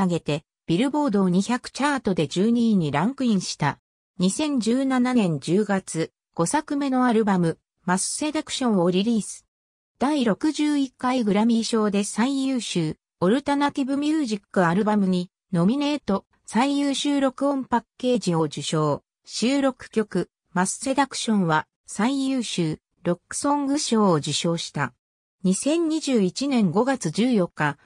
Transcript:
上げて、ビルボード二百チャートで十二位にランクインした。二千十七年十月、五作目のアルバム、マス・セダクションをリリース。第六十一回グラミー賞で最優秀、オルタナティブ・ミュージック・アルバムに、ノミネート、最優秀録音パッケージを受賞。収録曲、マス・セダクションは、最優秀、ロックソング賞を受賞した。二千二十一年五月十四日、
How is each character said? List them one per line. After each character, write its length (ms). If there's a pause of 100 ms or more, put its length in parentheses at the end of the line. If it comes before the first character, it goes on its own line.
上 80
げ 120
て、 240 (220)
ビ 120
ル 120
ボ 160
ー 40
ド 180
二 120
百 280
チ 160
ャ 100
ー 60
ト 140
で 120
十 240
二 220
位 40
に 140
ラ 160
ン 80
ク 100
イ 80
ン 80
し 140
た。 240 (400)
二 140
千 260
十 260
七 300
年 240
十 260
月、 460 (240)
五 100
作 320
目 140
の 160
ア 60
ル 120
バ 140
ム、 200 (260)
マ 140
ス・ 180
セ 160
ダ 100
ク 100
シ 120
ョ 60
ン 100
を 100
リ 140
リ 140
ー 40
ス。 240 (540)
第 240
六 260
十 280
一 200
回 240
グ 120
ラ 120
ミ 140
ー 40
賞 280
で 100
最 420
優 160
秀、 360 (240)
オ 80
ル 140
タ 120
ナ 160
テ 120
ィ 20
ブ・ 120
ミ 140
ュ 120
ー 20
ジ 140
ッ 120
ク・ 160
ア 80
ル 80
バ 140
ム 100
に、 240 (220)
ノ 120
ミ 120
ネ 180
ー 100
ト、 220 (180)
最 360
優 120
秀 280
録 260
音 180
パ 120
ッ 60 (160)
ケ 180
ー 20
ジ 160
を 80
受 200
賞。 420 (200)
収 380
録 260
曲、 420 (220)
マ 140
ス・ 140
セ 160
ダ 100
ク 100
シ 140
ョ 60
ン 100
は、 220 (180)
最 420
優 140
秀、 380 (240)
ロ 100
ッ 140
ク 80
ソ 180
ン 120
グ 120
賞 320
を 40
受 180
賞 240
し 160
た。 220 (500)
二 100
千 340
二 120
十 220
一 260
年 240
五 120
月 280
十 180
四 160
日、 400